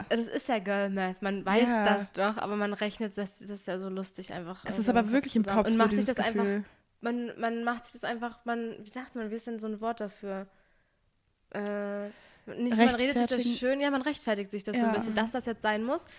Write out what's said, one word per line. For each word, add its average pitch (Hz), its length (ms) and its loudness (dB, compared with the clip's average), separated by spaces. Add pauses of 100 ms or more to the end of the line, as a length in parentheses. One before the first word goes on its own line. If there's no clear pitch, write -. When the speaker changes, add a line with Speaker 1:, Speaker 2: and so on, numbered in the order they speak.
Speaker 1:
es 233 180 0
ist - 220 -4
ja 233 100 2
Girl 202 300 0
Math, 185 320 -2
man 196 240 -2
weiß 220 240 6
Speaker 2:
Ja. 220 160 4
Speaker 1:
das 202 260 2
doch, 202 260 2
aber 208 200 -2
man 208 160 0
rechnet 208 440 -4
das, 202 220 -6
das 190 100 -16
ist 202 180 -12
ja 185 120 -2
so 190 80 -6
lustig 190 460 -8
einfach 175 320 -10
Speaker 2:
Es 196 120 -4
ist 214 120 0
Speaker 1:
irgendwo 233 100 6
Speaker 2:
aber 214 140 2
wirklich 277 240 2
im 214 80 4
Speaker 1:
zusammen 202 140 0
Speaker 2:
Kopf 208 80 4
Speaker 1:
und 226 80 4
Speaker 2:
so - 40 4
Speaker 1:
macht 220 120 6
sich 208 100 4
Speaker 2:
dieses 247 160 0
Speaker 1:
das 226 80 2
einfach, 214 180 2
Speaker 2:
Gefühl. 202 220 0 (340)
Speaker 1:
man, 240 400 -2
man 233 240 -2
macht 233 220 -2
sich - 80 -20
das 247 100 -12
einfach, 233 400 -4
man, 233 400 -4
wie 208 60 -20
sagt 254 260 -12
man, 220 160 -6
wie 220 40 -6
ist 233 120 -10
denn 233 100 -6
so 214 100 -8
ein 214 120 -6
Wort 226 220 -4
dafür? 196 460 -8 (1040)
Äh, 202 560 -6 (500)
nicht, 240 200 0
man 233 120 8
redet 233 80 0
sich - 0 -
das 254 180 2
Speaker 2:
Rechtfertigen. 240 400 2
Speaker 1:
schön, 262 260 0
ja, 285 100 2
man 269 100 2
rechtfertigt 220 500 -2
sich 208 120 -6
das 214 140 -4
so 240 60 4
ein 233 60 4
Speaker 2:
Ja. 214 60 2
Speaker 1:
bisschen, 220 200 0
dass 220 160 2
das 247 140 -2
jetzt 226 160 -4
sein 214 220 2
muss. 285 240 -2 (100)